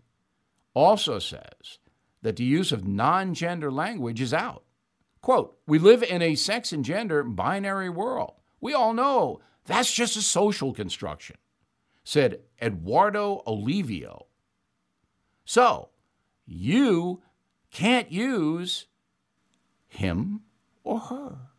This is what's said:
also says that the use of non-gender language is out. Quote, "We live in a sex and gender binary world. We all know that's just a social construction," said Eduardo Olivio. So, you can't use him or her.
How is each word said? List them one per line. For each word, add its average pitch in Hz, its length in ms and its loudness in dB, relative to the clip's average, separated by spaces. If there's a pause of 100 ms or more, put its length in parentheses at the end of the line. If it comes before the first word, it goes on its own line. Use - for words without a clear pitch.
(720)
also 156 460 4
says - 600 -14 (420)
that 110 140 -2
the 120 80 -2
use 151 280 2
of 98 160 -2
non-gender 165 840 0
language 135 500 -4
is 127 120 -2
out. 202 300 -4 (580)
Quote, 240 440 2
"We 156 140 4
live 226 240 8
in 180 180 -2
a 165 140 2
sex 220 380 -2
and 147 100 -2
gender 165 400 -2
binary 185 680 -4
world. 208 460 -6 (240)
We 285 140 -6
all 233 200 4
know 240 480 2 (240)
that's 233 280 0
just 233 240 0
a 214 40 -4
social 185 520 0
construction," - 640 -10 (680)
said 131 380 2 (200)
Eduardo 175 880 0
Olivio. 104 800 -6 (1200)
So, - 440 2 (560)
you 180 760 0 (480)
can't 226 400 0
use 185 760 -2 (1000)
him 107 560 -4 (400)
or 220 160 -4
her. 247 600 -14